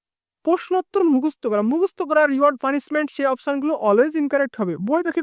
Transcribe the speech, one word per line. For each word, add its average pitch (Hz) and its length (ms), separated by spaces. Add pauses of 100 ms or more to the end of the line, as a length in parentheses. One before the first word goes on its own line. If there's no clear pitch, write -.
(460)
প্রশ্নোত্তর 359 580
মুখস্থ 285 440
করা। 208 140
মুখস্থ 330 400
করা, 302 260
রিওয়ার্ড, 277 340
পানিশমেন্ট, 285 500
সেই 277 140
অপশনগুলো 285 500
always 226 380
incorrect 285 440
হবে। 180 200
বই 277 260
দেখে 330 200